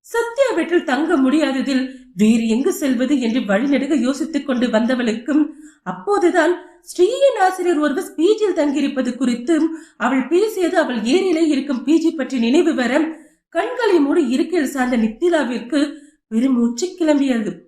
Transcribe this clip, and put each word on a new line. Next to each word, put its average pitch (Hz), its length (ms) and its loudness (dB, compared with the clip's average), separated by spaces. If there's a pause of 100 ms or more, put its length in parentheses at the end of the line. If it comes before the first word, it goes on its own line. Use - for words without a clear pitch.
சத்யா 466 560 -2
வீட்டில் 339 280 -2
தங்க 311 320 -2
முடியாததில் 262 720 0 (260)
வேறு 226 340 4
எங்கு 269 240 0
செல்வது 262 480 0
என்று 233 200 0
வழிநெடுக 277 540 0
யோசித்துக் 277 520 -2
கொண்டு 247 200 0
வந்தவளுக்கும், 240 800 0 (360)
அப்போதுதான் 349 720 0 (260)
ஸ்ரீயின் 480 600 2
ஆசிரியர் 370 380 2
ஒருவர் 302 360 -2
பி 381 220 4
ஜியில் 415 180 0
தங்கியிருப்பது 277 600 0
குறித்து 254 440 0 (360)
அவள் 254 320 0
பேசியது 370 500 0
அவள் 254 220 -2
ஏரியிலே 330 460 0
இருக்கும் 269 380 -2
பி 311 140 4
ஜி 320 120 2
பற்றி 262 280 -6
நினைவு 285 360 2
வர, 269 440 -2 (300)
கண்களை 427 520 0
மூடி 285 280 0
இருக்கையில் 269 420 -2
சார்ந்த 254 260 -2
நித்திலாவிற்கு 254 840 0 (480)
பெருமூச்சு 240 580 0
கிளம்பியது. 277 680 0 (160)